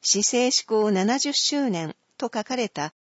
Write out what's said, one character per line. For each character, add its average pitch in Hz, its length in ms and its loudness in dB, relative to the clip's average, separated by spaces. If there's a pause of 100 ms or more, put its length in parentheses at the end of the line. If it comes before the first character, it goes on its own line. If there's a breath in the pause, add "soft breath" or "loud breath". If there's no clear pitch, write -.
市 - 160 0
政 247 320 2
施 - 160 -2
行 214 240 2
七 208 280 2
十 285 140 -2
周 285 380 0
年 165 240 -4 (220)
と - 180 -4
書 214 80 -2
か 254 140 -6
れ 233 120 -2
た 151 260 -6 (140)